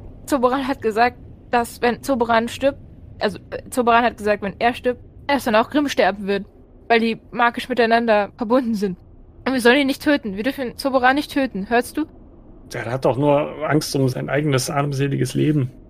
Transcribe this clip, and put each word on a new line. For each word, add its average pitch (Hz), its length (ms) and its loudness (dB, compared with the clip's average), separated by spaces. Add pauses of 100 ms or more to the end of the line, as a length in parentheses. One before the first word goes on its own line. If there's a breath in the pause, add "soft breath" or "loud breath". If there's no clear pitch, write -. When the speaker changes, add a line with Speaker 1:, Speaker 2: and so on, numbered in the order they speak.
(260)
Speaker 1:
Zoboran 254 420 0
hat 262 140 -4
gesagt, 226 360 0 (320)
dass 240 320 -2
wenn 233 220 -2
Zoboran 233 440 0
stirbt, 269 320 -2 (400)
also, 202 200 -2 (100)
äh, - 200 -12
Zoboran 233 340 4
hat 226 140 0
gesagt, 208 260 -2
wenn 196 160 -6
er 233 140 2
stirbt, 247 280 -4 (260)
dass 277 180 0
dann 226 100 0
auch 226 140 2
Grimm 285 200 0
sterben 202 380 0
wird, 196 180 -2 (420)
weil 233 120 4
die 226 200 -2 (120)
magisch 240 360 -2
miteinander 226 720 2
verbunden 233 380 0
sind. 190 220 -4 (480)
Und 254 80 -2
wir 262 80 -2
sollen 240 180 6
ihn 277 80 2
nicht - 160 -4
töten. 277 320 0
Wir 208 80 -6
dürfen 254 340 -4
Zoboran 262 380 2
nicht 294 160 -4
töten. 240 380 -2
Hörst 240 280 0
du? 302 80 -2 (680)
Speaker 2:
Der 120 120 -8
hat 127 200 -4
doch 127 120 2
nur 147 500 0
Angst 151 280 -2
um 135 120 2
sein 139 220 -4
eigenes 139 400 0
armseliges 139 640 -2
Leben. 139 380 0 (180)